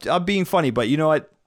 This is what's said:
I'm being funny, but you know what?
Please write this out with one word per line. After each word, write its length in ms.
I'm 200
being 180
funny, 260
but 180
you 100
know 100
what? 240